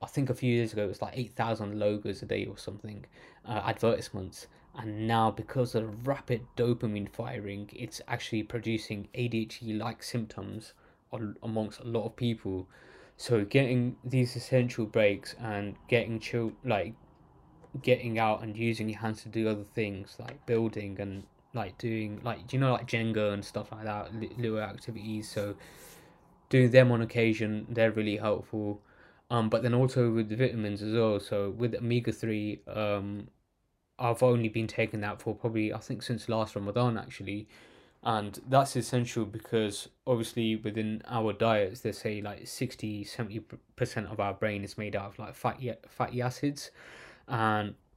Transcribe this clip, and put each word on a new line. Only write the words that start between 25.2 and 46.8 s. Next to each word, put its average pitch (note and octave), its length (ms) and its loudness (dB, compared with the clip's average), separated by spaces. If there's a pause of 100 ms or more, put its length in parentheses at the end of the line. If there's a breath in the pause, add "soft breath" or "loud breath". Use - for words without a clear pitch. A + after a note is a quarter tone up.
So G2+ 280 -4 (920 loud breath)
doing B2+ 220 8
them B2 220 10
on A#2 100 4
occasion, G#2+ 640 0
they're A2+ 240 4
really G#2+ 240 0
helpful. G#2 640 -2 (500 loud breath)
Um, A#2 180 4
but A2+ 140 2
then A#2+ 120 4
also B2 360 4
with A2+ 180 2
the G#2+ 80 -2
vitamins G#2+ 440 0
as G#2+ 140 -2
well. A2 260 4
So G2+ 300 -2
with A2+ 240 0
omega-three, A2 920 0
um, G2+ 640 -2 (680)
I've A#2 240 2
only A#2+ 260 6
been A2 180 0
taking A2 360 -2
that G#2 180 -4
for A2 140 -2
probably, A2 400 0
I G#2+ 40 -6
think, G#2+ 240 -8
since A2+ 260 -4
last A2 280 0
Ramadan, A2+ 400 2
actually. G2+ 500 -8 (560 loud breath)
And G#2+ 460 0
that's C3 280 6
essential A#2+ 500 0
because G#2+ 640 -2 (160)
obviously A2+ 500 2
within G#2+ 500 -2
our A2 280 0
diets, A2 480 4
they G#2+ 100 -2
say, G#2+ 300 -4
like, G2+ 260 -8
sixty, G#2+ 560 -4
seventy G#2+ 400 -8 (320)
percent A2+ 300 -2
of G#2 120 -6
our G2+ 140 0
brain G#2 320 -2
is - 140 -10
made G#2 180 -4
out G2 140 -6
of, - 80 -16
like, G#2 160 -12
fatty, A#2 380 -4 (140)
fatty A#2+ 360 -4
acids. C#3+ 480 -2 (580 loud breath)